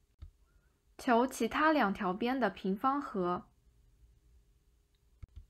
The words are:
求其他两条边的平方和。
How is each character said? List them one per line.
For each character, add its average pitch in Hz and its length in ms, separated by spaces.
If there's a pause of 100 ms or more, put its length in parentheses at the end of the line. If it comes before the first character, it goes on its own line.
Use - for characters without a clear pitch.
(960)
求 247 300
其 254 200
他 302 260
两 226 200
条 185 220
边 240 240
的 233 100
平 190 260
方 269 280
和。 180 460 (2000)